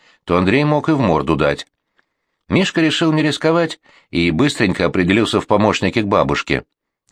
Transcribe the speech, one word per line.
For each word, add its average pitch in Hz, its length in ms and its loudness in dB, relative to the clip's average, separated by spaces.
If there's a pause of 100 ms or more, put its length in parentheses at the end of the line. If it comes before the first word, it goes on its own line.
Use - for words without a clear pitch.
(260)
то 87 120 0
Андрей 98 260 2
мог 151 260 0
и 160 40 4
в 143 60 0
морду 80 360 0
дать. 73 320 -2 (800)
Мишка 175 340 0
решил 160 320 0
не 156 80 0
рисковать 160 580 -2 (300)
и 85 220 0
быстренько 95 540 0
определился 95 540 0
в - 60 -8
помощнике 104 560 0
к 104 60 -4
бабушке. 71 560 0 (480)